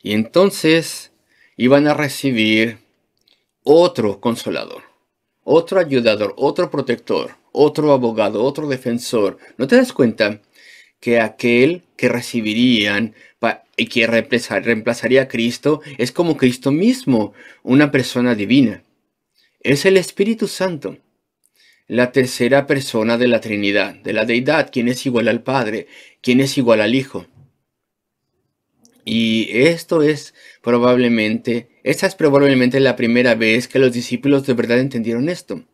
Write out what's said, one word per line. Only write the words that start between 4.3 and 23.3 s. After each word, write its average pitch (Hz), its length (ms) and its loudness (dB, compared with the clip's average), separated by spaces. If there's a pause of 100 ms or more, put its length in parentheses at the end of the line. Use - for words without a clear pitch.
otro 170 360 2
ayudador, 117 560 0
otro 147 340 -2
protector, 107 680 -4 (160)
otro 147 400 2
abogado, 110 520 0
otro 143 240 -4
defensor. 120 680 -4 (200)
¿No 127 80 -4
te 240 100 4
das 254 160 2
cuenta 107 480 0 (600)
que 117 200 0
aquel 120 600 0 (140)
que 123 120 0
recibirían 110 1040 -2 (240)
pa-, - 260 -4 (120)
y 117 100 -2
que 113 200 0
reemplaza-, 113 540 -2
reemplazaría 117 600 0
a 131 60 -4
Cristo 120 540 -2 (160)
es 123 140 -2
como 170 240 0
Cristo 131 360 0
mismo, 147 600 0 (300)
una 139 260 2
persona 123 440 0
divina? 104 480 0 (800)
Es 143 240 -2
el 190 120 4
Espíritu 196 520 -2
Santo, 160 480 -6 (920)
la 123 240 0
tercera 131 540 2
persona 117 500 -2
de 123 120 2
la 113 120 2